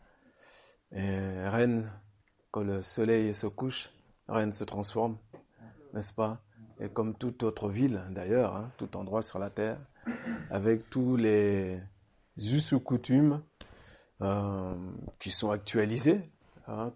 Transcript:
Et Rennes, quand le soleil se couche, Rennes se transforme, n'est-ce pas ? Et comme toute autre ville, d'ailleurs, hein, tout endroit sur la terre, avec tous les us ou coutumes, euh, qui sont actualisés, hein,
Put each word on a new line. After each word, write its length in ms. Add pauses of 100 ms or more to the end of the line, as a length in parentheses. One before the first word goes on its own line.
(920)
Et 560
Rennes, 420 (640)
quand 120
le 180
soleil 520
se 140
couche, 440 (360)
Rennes 240
se 140
transforme, 520 (760)
n'est-ce 180
pas ? 320 (380)
Et 80
comme 260
toute 280
autre 260
ville, 400
d'ailleurs, 480
hein, 180
tout 220
endroit 240
sur 180
la 100
terre, 300 (720)
avec 400
tous 260
les 640 (540)
us 360
ou 80
coutumes, 640 (800)
euh, 500 (460)
qui 100
sont 220
actualisés, 800 (340)
hein, 300